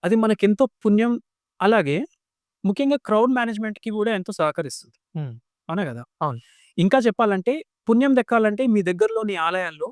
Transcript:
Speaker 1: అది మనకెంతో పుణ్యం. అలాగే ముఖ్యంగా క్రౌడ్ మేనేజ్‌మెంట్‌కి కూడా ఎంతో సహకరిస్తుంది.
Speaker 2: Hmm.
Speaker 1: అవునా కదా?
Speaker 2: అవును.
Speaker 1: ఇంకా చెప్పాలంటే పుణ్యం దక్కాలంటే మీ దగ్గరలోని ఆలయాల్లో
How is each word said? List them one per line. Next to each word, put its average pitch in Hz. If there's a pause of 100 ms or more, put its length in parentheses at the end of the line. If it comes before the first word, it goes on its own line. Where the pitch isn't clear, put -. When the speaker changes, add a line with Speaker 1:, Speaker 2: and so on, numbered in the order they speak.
Speaker 1:
అది 185
మనకెంతో 214 (140)
పుణ్యం. 220 (480)
అలాగే 185 (680)
ముఖ్యంగా 277
క్రౌడ్ 220
మేనేజ్‌మెంట్‌కి 220
కూడా 214
ఎంతో 196
సహకరిస్తుంది. - (160)
Speaker 2:
Hmm. 147 (360)
Speaker 1:
అవునా 180
కదా? 120 (180)
Speaker 2:
అవును. 135 (380)
Speaker 1:
ఇంకా 190
చెప్పాలంటే 220 (320)
పుణ్యం 247
దక్కాలంటే 220
మీ 214
దగ్గరలోని 208
ఆలయాల్లో 170